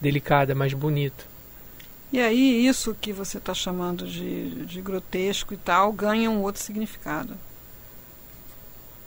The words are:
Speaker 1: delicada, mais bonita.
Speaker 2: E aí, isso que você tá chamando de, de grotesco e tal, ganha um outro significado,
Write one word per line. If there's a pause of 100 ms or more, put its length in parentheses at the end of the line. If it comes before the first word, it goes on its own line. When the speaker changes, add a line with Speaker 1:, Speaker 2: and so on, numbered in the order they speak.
Speaker 1:
delicada,
mais
bonita. (880)
Speaker 2:
E
aí,
isso
que
você
tá
chamando
de,
de
grotesco
e
tal,
ganha
um
outro
significado, (1700)